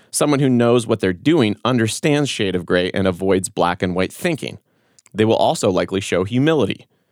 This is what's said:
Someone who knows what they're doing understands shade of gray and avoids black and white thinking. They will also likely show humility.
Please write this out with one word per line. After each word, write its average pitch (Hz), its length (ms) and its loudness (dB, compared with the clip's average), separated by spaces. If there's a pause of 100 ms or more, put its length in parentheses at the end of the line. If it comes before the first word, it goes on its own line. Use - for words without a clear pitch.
(120)
Someone 147 280 0
who 139 80 2
knows 120 400 2
what 107 140 -2
they're 95 100 0
doing 107 540 2
understands 127 640 0
shade 95 260 -2
of 87 100 -4
gray 90 260 2
and 95 140 -2
avoids 95 440 0
black 87 340 0
and 90 100 -4
white 92 200 -2
thinking. - 460 -6 (540)
They 107 120 0
will 113 100 4
also 117 340 0
likely 90 300 -2
show 92 240 -2
humility. 123 640 0 (240)